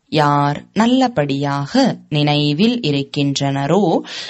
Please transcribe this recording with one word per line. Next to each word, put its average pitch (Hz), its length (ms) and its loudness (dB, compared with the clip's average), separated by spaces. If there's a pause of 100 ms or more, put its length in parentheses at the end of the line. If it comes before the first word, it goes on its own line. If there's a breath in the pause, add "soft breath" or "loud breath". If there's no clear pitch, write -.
யார் 143 680 0
நல்லபடியாக 156 1300 0 (100)
நினைவில் 147 680 2
இருக்கின்றனரோ 143 1200 0 (300 loud breath)